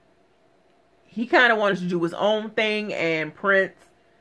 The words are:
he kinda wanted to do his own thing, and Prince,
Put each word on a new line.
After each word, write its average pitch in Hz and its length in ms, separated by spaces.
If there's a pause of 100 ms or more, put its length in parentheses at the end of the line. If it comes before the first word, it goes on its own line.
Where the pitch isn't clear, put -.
(1040)
he 226 220
kinda 247 280
wanted 202 260
to 180 80
do 175 140
his 170 120
own 214 360
thing, 214 440
and 160 400
Prince, 190 420 (440)